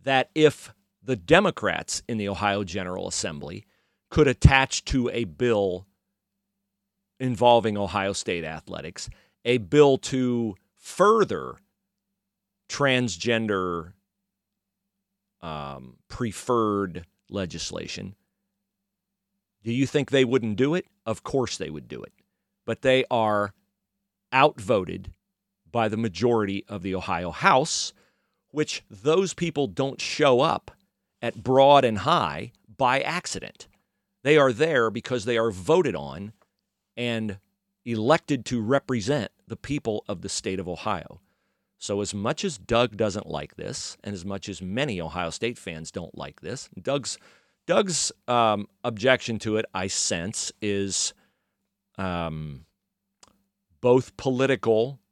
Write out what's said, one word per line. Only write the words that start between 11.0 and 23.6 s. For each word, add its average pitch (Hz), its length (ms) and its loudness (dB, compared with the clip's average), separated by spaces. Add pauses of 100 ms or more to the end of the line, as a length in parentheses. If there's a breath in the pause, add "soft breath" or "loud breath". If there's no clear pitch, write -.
transgender, 104 1200 0 (1500)
um, 69 560 -12 (120)
preferred 101 960 -2 (240)
legislation, 92 840 -8 (1500)
do 113 100 -4
you 131 140 0
think 143 240 -2
they 135 140 6
wouldn't 113 320 0
do 139 180 2
it? 185 100 -4 (200)
Of 110 180 -6
course 127 340 -2
they 73 120 -8
would 71 180 -12
do 60 160 -12
it. - 100 -18 (520)
But 113 160 -6
they 131 280 4
are 107 440 0 (800)